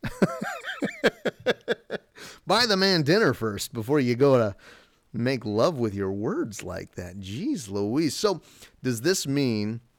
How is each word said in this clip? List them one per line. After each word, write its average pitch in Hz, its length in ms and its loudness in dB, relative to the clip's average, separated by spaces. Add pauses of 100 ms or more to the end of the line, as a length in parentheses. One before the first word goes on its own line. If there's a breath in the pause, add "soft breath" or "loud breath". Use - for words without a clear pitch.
<laughs> - 2500 -4
Buy 214 180 4
the 208 120 2
man 185 260 4
dinner 160 300 4
first 107 400 -4
before 117 260 0
you 123 160 2
go 135 220 6
to 107 180 2 (580 loud breath)
make 120 320 -2
love 117 320 2
with 113 160 0
your 98 180 -2
words 117 520 -6
like 90 320 -10
that. 90 220 -12
Jeez 113 520 -6
Louise. 104 460 0
So 196 260 0 (400 loud breath)
does 123 200 -2
this 170 260 0
mean 117 540 0 (180)